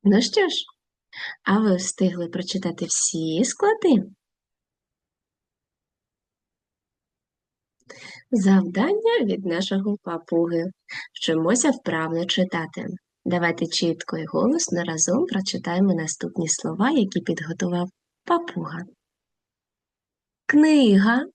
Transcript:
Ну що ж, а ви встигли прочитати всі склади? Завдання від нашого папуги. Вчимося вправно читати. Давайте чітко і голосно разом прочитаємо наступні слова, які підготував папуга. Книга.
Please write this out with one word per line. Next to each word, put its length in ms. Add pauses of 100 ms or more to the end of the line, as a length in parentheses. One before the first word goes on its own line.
Ну 200
що 260
ж, 160 (800)
а 140
ви 180
встигли 520
прочитати 560
всі 600
склади? 580 (4000)
Завдання 920
від 220
нашого 560
папуги. 640 (480)
Вчимося 580
вправно 560
читати. 600 (380)
Давайте 420
чітко 520
і 80
голосно 580
разом 420
прочитаємо 680
наступні 540
слова, 420
які 300
підготував 680 (360)
папуга. 540 (1700)
Книга. 880